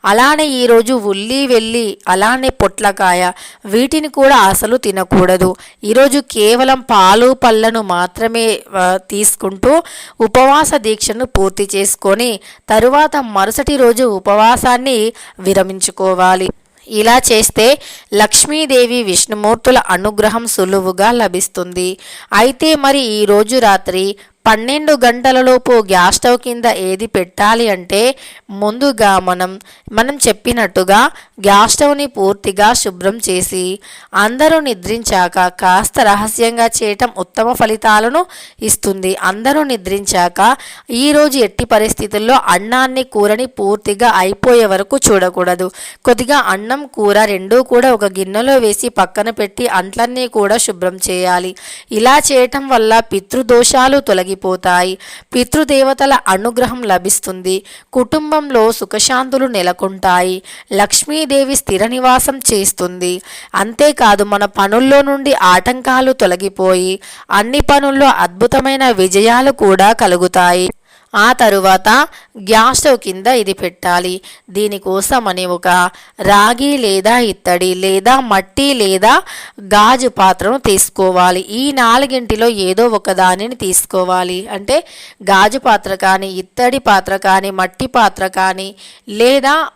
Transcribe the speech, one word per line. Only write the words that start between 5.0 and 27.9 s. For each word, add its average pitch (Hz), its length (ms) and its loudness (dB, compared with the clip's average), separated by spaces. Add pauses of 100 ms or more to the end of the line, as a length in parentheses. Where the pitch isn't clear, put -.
ఈరోజు 254 480 2
కేవలం 240 500 2
పాలు, 226 520 4
పళ్ళను 226 480 0
మాత్రమే, 214 760 -2 (160)
ఆ, 185 240 0 (100)
తీసుకుంటూ 208 760 -2 (380)
ఉపవాస 269 520 2
దీక్షను 220 520 -4
పూర్తి 196 500 -4
చేసుకొని 196 640 -2 (300)
తరువాత 269 480 2
మరుసటి 226 600 -2
రోజు 240 260 2
ఉపవాసాన్ని 233 1080 0 (260)
విరమించుకోవాలి. 185 1080 0 (380)
ఇలా 220 300 2
చేస్తే 240 640 2 (340)
లక్ష్మీదేవి 247 880 0
విష్ణుమూర్తుల 214 760 0
అనుగ్రహం 214 680 -2
సులువుగా 190 640 -2
లభిస్తుంది. 180 840 -4 (360)
అయితే 269 420 2
మరి 277 240 0
ఈ 214 260 -2
రోజు 208 320 2
రాత్రి 196 580 0 (320)
పన్నెండు 269 460 0 (120)
గంటలలోపు 254 680 2
గ్యాస్ 190 440 2
స్టవ్ 247 220 0
కింద 240 280 -8
ఏది 190 400 -2
పెట్టాలి 214 640 -2
అంటే, 202 460 -2 (340)